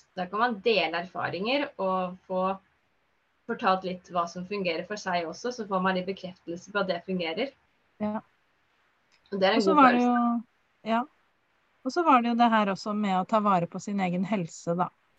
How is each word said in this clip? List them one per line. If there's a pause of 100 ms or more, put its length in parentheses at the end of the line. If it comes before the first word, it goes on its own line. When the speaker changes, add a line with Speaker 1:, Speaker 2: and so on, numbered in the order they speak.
(160)
Speaker 1:
Da
kan
man
dele (140)
erfaringer
og (100)
få (920)
fortalt
litt
hva
som
fungerer
for
seg
også,
så
får
man
litt
bekreftelse
på
at
det
fungerer. (480)
Speaker 2:
Ja. (1120)
Speaker 1:
Og
det
er
en
Speaker 2:
Og
så
Speaker 1:
god
Speaker 2:
var
det
Speaker 1:
følelse. (420)
Speaker 2:
jo,
ja. (840)
Og
så
var
det
jo
det
her
også
med
å
ta
vare
på
sin
egen
helse,
da, (280)